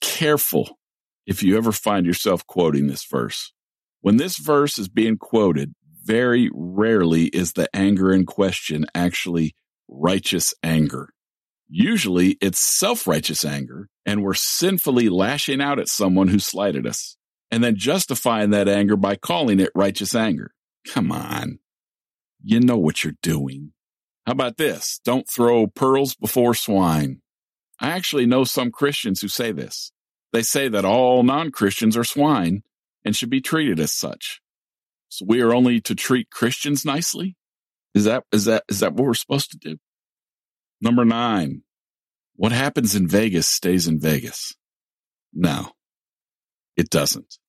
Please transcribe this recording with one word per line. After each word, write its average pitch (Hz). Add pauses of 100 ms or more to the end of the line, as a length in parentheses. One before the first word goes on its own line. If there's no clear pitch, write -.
careful - (480)
if 98
you 98
ever 113
find 101
yourself 90
quoting 73
this -
verse. - (480)
When 104
this 175
verse 147
is 98
being 110
quoted, 87 (280)
very 120
rarely 90
is 85
the 87
anger 95
in 95
question 82
actually 87 (340)
righteous 87
anger. 76 (560)
Usually, 139
it's -
self-righteous 170
anger, 71 (160)
and 104
we're 98
sinfully 147
lashing 131
out 143
at -
someone 95
who 95
slighted 90
us, - (320)
and 117
then 117
justifying 117
that 101
anger 101
by 98
calling 123
it 92
righteous 98
anger. 101 (320)
Come -
on. - (800)
You 110
know 120
what 78
you're 76
doing. 71 (540)
How 120
about 127
this? -
"Don't 127
throw 120
pearls 135
before 120
swine." 80 (560)
I 139
actually 151
know 127
some 123
Christians 139
who 101
say 117
this. - (400)
They 117
say 135
that 101
all 123
non-Christians 120
are 117
swine 110 (420)
and 104
should 120
be 135
treated 131
as 76
such. - (680)
So -
we 117
are 117
only 123
to 110
treat 127
Christians 135
nicely? 165 (580)
Is 104
that, 117
is 101
that, 113
is 98
that 92
what 127
we're 117
supposed -
to -
do? 156 (1040)
Number 120
nine, 110 (720)
"What 113
happens 127
in 92
Vegas 95
stays 87
in 80
Vegas." 71 (800)
No, 82 (1040)
it -
doesn't. - (100)